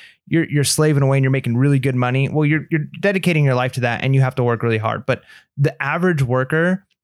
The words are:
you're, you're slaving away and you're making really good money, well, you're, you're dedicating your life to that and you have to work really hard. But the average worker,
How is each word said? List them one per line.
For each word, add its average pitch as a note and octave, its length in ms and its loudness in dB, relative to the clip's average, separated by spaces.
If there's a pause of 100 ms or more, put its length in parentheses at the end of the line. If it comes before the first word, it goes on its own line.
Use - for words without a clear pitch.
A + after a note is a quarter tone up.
(280)
you're, D#3+ 220 0
you're C#3+ 140 0
slaving D3 400 2
away C3+ 140 2
and C3+ 80 2
you're C3 60 2
making B2+ 260 -2
really C#3 200 2
good C3 180 -2
money, B2+ 340 0
well, D3+ 160 0
you're, D3 260 0
you're D3+ 160 -2 (140)
dedicating F3+ 420 0
your C3+ 120 2
life B2+ 180 -2
to B2 80 -6
that A#2+ 200 -2
and C3+ 140 0
you C3+ 60 4
have C3 140 0
to B2+ 100 0
work A#2 180 -2
really A#2 140 0
hard. A2 280 -4
But - 180 -4 (340)
the C#3+ 260 -2
average E3 380 0
worker, D3 640 -2 (180)